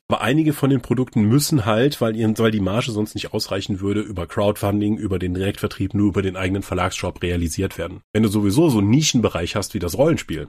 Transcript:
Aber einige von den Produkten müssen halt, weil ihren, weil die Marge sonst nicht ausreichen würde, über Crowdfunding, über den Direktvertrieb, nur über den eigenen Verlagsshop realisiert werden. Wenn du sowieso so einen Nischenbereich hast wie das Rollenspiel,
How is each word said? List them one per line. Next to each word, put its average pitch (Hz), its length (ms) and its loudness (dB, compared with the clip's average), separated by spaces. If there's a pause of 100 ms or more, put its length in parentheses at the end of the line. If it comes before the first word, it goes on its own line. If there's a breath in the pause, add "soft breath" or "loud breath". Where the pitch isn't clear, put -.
Aber - 120 0
einige 147 320 2
von 135 180 0
den 131 100 2
Produkten 123 400 0
müssen 120 460 2
halt, 117 340 2
weil 113 140 0
ihren, 110 240 2
weil 113 100 4
die 110 100 0
Marge 98 300 0
sonst 107 240 -2
nicht - 220 -8
ausreichen 101 460 -4
würde, 101 200 0
über 92 240 -6
Crowdfunding, 104 720 0
über 95 220 -2
den 90 160 -2
Direktvertrieb, 98 580 -4
nur 104 140 4
über 98 160 0
den 92 140 -2
eigenen 92 260 -2
Verlagsshop 90 580 -4
realisiert 87 560 -2
werden. 85 240 -10 (120)
Wenn 107 100 2
du 110 60 4
sowieso 104 400 4
so 113 100 4
einen 101 100 4
Nischenbereich 110 680 2
hast 101 180 -4
wie 107 60 -4
das 87 180 -4
Rollenspiel, 107 500 0